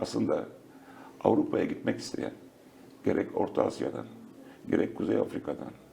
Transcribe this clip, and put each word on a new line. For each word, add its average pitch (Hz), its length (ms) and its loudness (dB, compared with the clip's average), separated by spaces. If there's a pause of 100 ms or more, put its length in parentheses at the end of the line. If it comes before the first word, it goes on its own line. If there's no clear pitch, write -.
aslında - 440 0 (760)
Avrupa'ya - 420 4
gitmek - 340 -2
isteyen - 340 -6 (720)
gerek 95 220 4 (100)
Orta - 280 2
Asya'dan, - 400 -2 (640)
gerek - 260 4
Kuzey - 220 2
Afrika'dan, - 540 -4 (220)